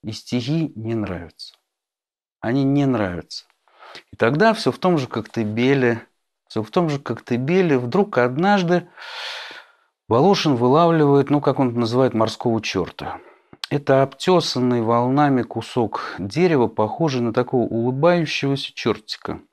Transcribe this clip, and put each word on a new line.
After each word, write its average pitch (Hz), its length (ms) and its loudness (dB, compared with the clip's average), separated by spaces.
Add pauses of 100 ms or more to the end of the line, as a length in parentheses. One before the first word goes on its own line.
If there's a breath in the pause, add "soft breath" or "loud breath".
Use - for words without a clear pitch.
И 104 100 -10
стихи 139 600 -4
не 113 200 -6
нравятся. 90 580 -8 (880)
Они 127 220 0
не 139 240 2
нравятся. 98 580 -4 (640 loud breath)
И - 40 -20
тогда 160 380 2
всё 139 180 -2
в - 80 -10
том 180 180 2
же 131 100 -2
Коктебеле, 117 960 0 (460)
всё 110 160 -6
в - 80 -12
том 170 180 0
же 143 100 -4
Коктебеле 135 800 0
вдруг 156 400 0
однажды 175 720 2 (1200 loud breath)
Волошин 147 460 4
вылавливает, 143 760 4
ну, 147 100 2
как 139 200 0
он 131 100 2
это 117 100 -4
называет, 120 360 2
морского 110 460 0
чёрта. - 580 -6 (500 loud breath)
Это 139 320 2
обтёсанный 127 800 0
волнами 123 600 2
кусок - 760 -4
дерева, 135 500 2
похожий 123 540 -2
на 117 100 0
такого 120 360 0
улыбающегося 139 1080 0
чёртика. - 640 -6 (140)